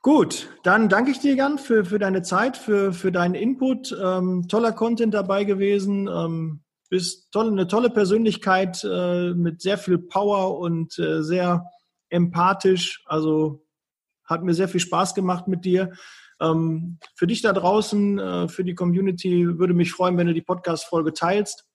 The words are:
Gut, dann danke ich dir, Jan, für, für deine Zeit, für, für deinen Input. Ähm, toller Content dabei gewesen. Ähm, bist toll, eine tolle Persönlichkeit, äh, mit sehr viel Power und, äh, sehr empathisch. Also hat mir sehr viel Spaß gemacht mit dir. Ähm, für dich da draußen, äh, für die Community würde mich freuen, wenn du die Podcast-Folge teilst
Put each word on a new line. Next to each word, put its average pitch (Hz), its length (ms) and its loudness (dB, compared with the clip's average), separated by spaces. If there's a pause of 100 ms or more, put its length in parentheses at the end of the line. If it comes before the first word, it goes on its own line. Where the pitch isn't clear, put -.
Gut, 254 480 2 (140)
dann 202 260 4
danke 233 220 2
ich 254 80 -4
dir, 277 160 2
Jan, 277 220 0
für, 220 280 0
für 196 140 -2
deine 190 240 0
Zeit, 220 340 -2
für, 196 340 0
für 180 200 -2
deinen 180 240 0
Input. 254 680 -2
Ähm, 185 460 0
toller 226 240 2
Content 226 420 0
dabei 196 300 0
gewesen. 196 640 0
Ähm, 165 560 -4 (260)
bist - 420 -4
toll, 226 160 0
eine 190 200 0
tolle 220 240 2
Persönlichkeit, 196 920 2
äh, 180 500 -2
mit 170 280 -2
sehr 196 160 0
viel 180 220 0
Power 190 580 0
und, 170 420 -4
äh, 160 220 0
sehr 175 440 0 (440)
empathisch. 175 960 2
Also 156 580 -2 (600)
hat 170 180 -4
mir 175 100 0
sehr 180 140 0
viel 180 120 -2
Spaß 180 340 -2
gemacht 180 340 -2
mit 180 180 -4
dir. 185 260 2 (480)
Ähm, 165 580 -2 (180)
für 175 120 0
dich 226 140 -2
da 208 120 2
draußen, 202 680 2
äh, 180 280 -2
für - 160 -6
die 180 120 -4
Community 175 840 0
würde 180 140 2
mich 175 180 2
freuen, 180 260 0
wenn 175 100 2
du 170 60 2
die 165 80 -2
Podcast-Folge 165 720 -2
teilst 202 600 -2